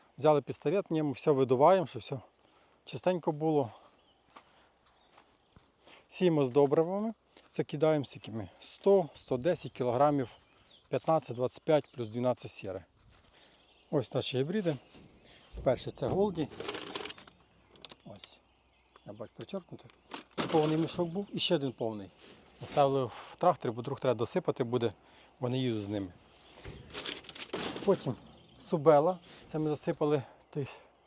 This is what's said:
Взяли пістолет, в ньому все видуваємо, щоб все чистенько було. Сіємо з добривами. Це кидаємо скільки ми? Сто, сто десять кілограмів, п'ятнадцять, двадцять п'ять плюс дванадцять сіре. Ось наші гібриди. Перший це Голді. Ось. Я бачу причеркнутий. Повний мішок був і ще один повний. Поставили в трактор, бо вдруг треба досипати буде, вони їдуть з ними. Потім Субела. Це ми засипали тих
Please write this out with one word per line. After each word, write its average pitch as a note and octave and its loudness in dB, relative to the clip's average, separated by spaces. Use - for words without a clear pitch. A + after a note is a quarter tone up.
Взяли D3 6
пістолет, D#3 -2
в E3 -2
ньому D#3 2
все - 0
видуваємо, C#3 6
щоб A#2 -10
все C3+ -8
чистенько F3 -2
було. D3 0
Сіємо E3 4
з B2+ 0
добривами. E3 2
Це - -4
кидаємо D#3 2
скільки - -14
ми? G#2+ -8
Сто, G3 2
сто - -4
десять B2+ -2
кілограмів, C3 2
п'ятнадцять, C#3+ 0
двадцять B2 -4
п'ять D3+ 4
плюс A#2 -8
дванадцять A#2+ -2
сіре. F#2+ -8
Ось - -2
наші B2+ -2
гібриди. E3 -2
Перший B2 0
це - -6
Голді. D#3+ 0
Ось. - -18
Я A2 -14
бачу G#2 -16
причеркнутий. - -14
Повний D#3 2
мішок E3+ -2
був G3 -6
і G#3 -4
ще - 2
один C#3 -2
повний. G#2+ -6
Поставили C#3 2
в - -12
трактор, E3 2
бо A2+ -8
вдруг B2 -8
треба B2+ 2
досипати A#2 -2
буде, A#2 0
вони B2+ -2
їдуть A#2 -2
з G2+ -10
ними. G2 -4
Потім D#3+ 0
Субела. D#3+ 4
Це - -6
ми D#3 0
засипали D3+ 0
тих C#3+ -6